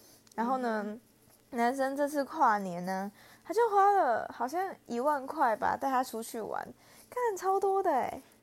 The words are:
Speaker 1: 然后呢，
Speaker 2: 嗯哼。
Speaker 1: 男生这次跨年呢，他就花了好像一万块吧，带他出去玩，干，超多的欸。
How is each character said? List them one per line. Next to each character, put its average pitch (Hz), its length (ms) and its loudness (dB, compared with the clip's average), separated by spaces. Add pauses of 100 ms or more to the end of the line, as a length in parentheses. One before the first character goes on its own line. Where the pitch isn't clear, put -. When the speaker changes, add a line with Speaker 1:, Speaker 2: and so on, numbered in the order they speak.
(340)
Speaker 1:
然 226 120 -4
后 262 120 0
呢， 226 260 -2
Speaker 2:
嗯 - 20 -6
哼。 208 140 -10 (540)
Speaker 1:
男 240 200 2
生 269 200 -2
这 285 140 0
次 285 160 -2
跨 254 340 2
年 180 280 -6
呢， 190 260 -4 (320)
他 - 80 -6
就 403 160 2
花 403 240 6
了 285 420 2
好 254 140 -4
像 349 260 -4 (120)
一 233 120 -4
万 269 280 0
块 269 280 2
吧， 190 240 0
带 269 120 -2
他 254 120 2
出 226 200 -8
去 226 180 -8
玩， 60 260 -6 (440)
干， 466 260 0
超 381 240 0
多 392 220 2
的 370 80 2
欸。 262 320 0 (200)